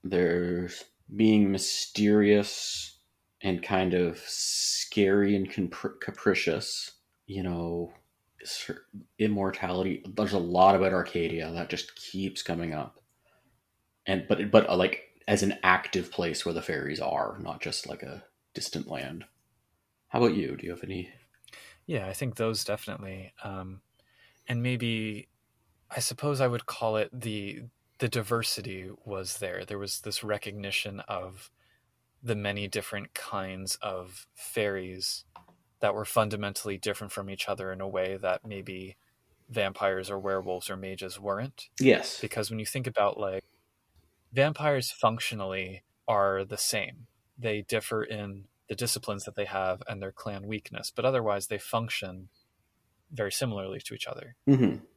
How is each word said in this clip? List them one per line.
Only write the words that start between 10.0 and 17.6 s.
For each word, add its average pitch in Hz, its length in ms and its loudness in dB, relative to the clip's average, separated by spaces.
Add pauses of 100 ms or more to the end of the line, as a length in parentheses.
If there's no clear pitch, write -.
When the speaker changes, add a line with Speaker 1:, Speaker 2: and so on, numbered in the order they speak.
Speaker 1:
There's 104 200 2
a 98 60 4
lot 90 360 10
about 95 160 6
Arcadia 82 600 0
that 85 180 -4
just - 260 -6
keeps 95 460 -6
coming 85 320 -2
up. - 280 -8 (1040)
And, 95 220 0
but, 104 240 2
but, 110 180 10
uh, 90 60 4
like, 90 300 2 (220)
as 101 160 4
an 98 200 2
active 92 480 4
place 85 340 -2
where 85 80 -2
the 82 80 -2
fairies 73 380 -4
are, - 400 -2
not - 220 -8